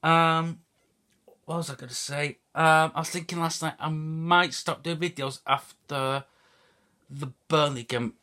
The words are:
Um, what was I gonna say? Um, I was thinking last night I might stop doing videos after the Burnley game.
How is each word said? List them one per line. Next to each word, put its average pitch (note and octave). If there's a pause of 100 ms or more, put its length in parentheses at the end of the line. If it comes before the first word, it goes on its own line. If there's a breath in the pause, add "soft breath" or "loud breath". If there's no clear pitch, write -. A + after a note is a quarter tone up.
Um, E3 (840)
what D#3+
was D#3
I C3
gonna B2
say? C#3+ (180)
Um, D#3+
I D#3
was D#3+
thinking E3+
last E3
night D#3
I D#3
might D#3+
stop -
doing E3
videos C#3
after C3+ (840 soft breath)
the C#3 (160)
Burnley D3
game. A#2+